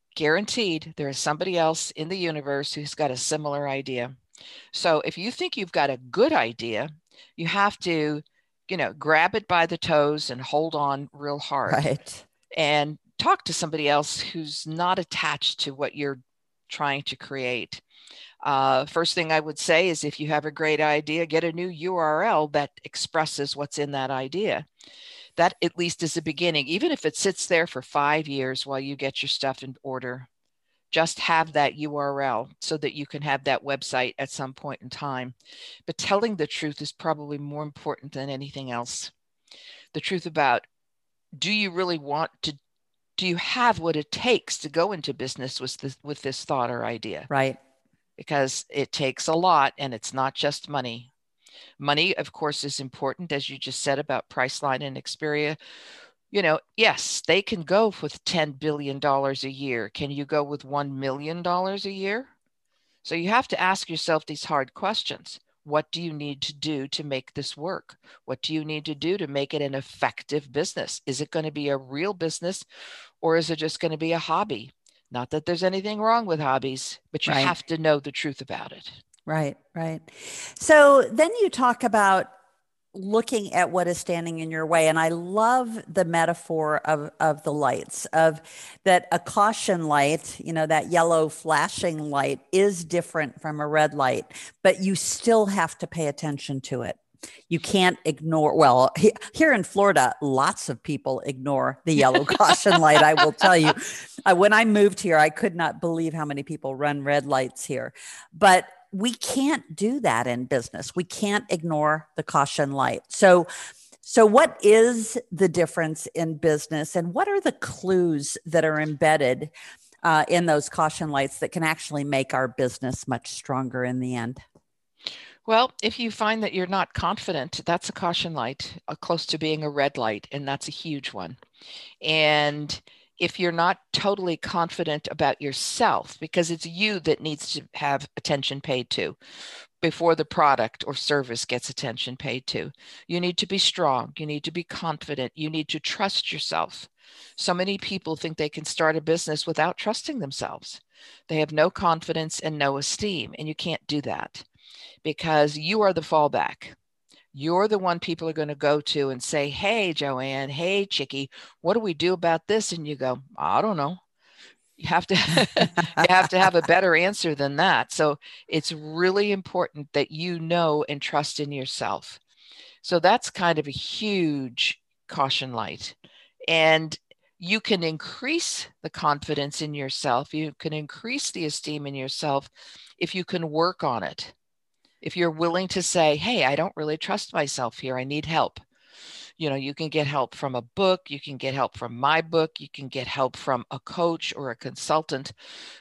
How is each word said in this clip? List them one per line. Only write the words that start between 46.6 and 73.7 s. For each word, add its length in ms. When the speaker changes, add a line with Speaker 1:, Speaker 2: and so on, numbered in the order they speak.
Speaker 1:
or 120
idea? 460
Speaker 2:
Right. 260
Speaker 1:
Because 500
it 240
takes 340
a 60
lot, 460
and 160
it's 180
not 220
just 340
money. 420
Money, 400
of 120
course, 320
is 160
important, 540
as 160
you 80
just 240
said 180
about 300
Priceline 540
and 160
Expedia. 580
You 120
know, 180
yes, 500
they 140
can 220
go 300
with 220
ten 280
billion 460
dollars 460
a 60
year. 380
Can 220
you 160
go 180
with 200
one 360
million 420
dollars 440
a 40
year? 380
So 120
you 160
have 180
to 120
ask 280
yourself 380
these 180
hard 300
questions. 640
What 260
do 120
you 100
need 300
to 120
do 340
to 160
make 280
this 240
work? 400
What 160
do 100
you 120
need 200
to 100
do 220
to 100
make 280
it 80
an 120
effective 800
business? 540
Is 160
it 80
gonna 200
be 200
a 60
real 360
business, 500
or 160
is 120
it 60
just 240